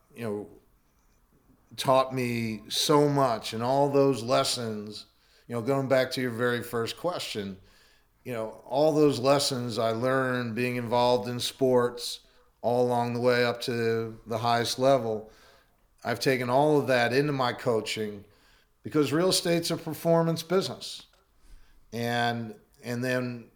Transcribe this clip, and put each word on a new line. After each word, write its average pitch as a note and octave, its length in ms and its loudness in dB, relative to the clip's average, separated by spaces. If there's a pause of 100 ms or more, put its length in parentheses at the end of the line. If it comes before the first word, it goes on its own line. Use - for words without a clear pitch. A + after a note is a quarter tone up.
(140)
you A#2 80 -14
know, G#2 240 -6 (1300)
taught C3 380 2
me A#2 540 -4
so D3 400 4
much. C3 460 0
And A2+ 80 -4
all C3+ 260 2
those C#3 340 2
lessons, A2+ 840 -4 (420)
you A#2+ 60 -8
know, A#2 80 -4
going C3+ 260 0
back B2+ 240 2
to C3 80 -4
your B2+ 100 -2
very A#2+ 320 -2
first A#2 360 -6
question, A2+ 580 -8 (680)
you B2+ 100 -8
know, A2 320 -8
all D3+ 260 4
those D3 260 6
lessons B2 600 2
I A2+ 140 0
learned B2+ 640 0
being B2 220 -2
involved A#2+ 500 2
in B2 140 -6
sports B2 800 0 (400)
all B2 240 2
along A#2+ 300 0
the A#2+ 60 -4
way B2 240 4
up A#2+ 180 -2
to A2+ 640 -2
the A2 100 -6
highest A#2 420 0
level, A#2+ 520 2 (760)
I've A#2+ 160 -4
taken B2+ 300 0
all D3 280 4
of A#2+ 100 0
that A#2+ 260 4
into C#3+ 180 2
my B2 220 0
coaching G#2+ 680 -4 (580)
because C#3 300 0
real E3+ 180 2
estate's E3+ 400 0
a E3 80 -4
performance E3 640 0
business. - 640 -4 (840)
And, A#2 640 -2 (300)
and A#2+ 180 -6
then, B2 540 -4